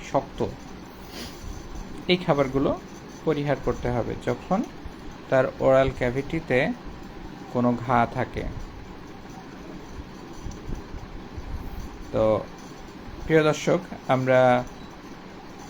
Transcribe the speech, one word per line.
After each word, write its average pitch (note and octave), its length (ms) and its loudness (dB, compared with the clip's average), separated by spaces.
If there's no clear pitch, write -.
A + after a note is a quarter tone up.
শক্ত - 340 0
এই F3+ 100 6
খাবারগুলো C#3+ 640 2
পরিহার D3 300 2
করতে B2 240 0
হবে A2+ 260 0
যখন F3+ 380 2
তার C3 160 6
ওরাল C3+ 380 8
ক্যাভিটিতে C#3 720 2
কোনো B2 220 4
ঘা A#2+ 260 6
থাকে। A#2 300 -2
তো A2 280 6
প্রিয় D#3 180 8
দর্শক, D3+ 360 4
আমরা, B2+ 560 8